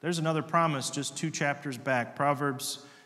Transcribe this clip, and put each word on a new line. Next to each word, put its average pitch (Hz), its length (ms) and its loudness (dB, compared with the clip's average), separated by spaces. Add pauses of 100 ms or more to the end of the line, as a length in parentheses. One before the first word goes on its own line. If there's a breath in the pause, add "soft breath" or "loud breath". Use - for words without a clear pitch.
There's 165 200 -2
another 156 220 2
promise 165 480 2
just - 260 -4
two 160 140 -2
chapters 143 460 -2
back. 120 380 0
Proverbs 139 680 0 (220 loud breath)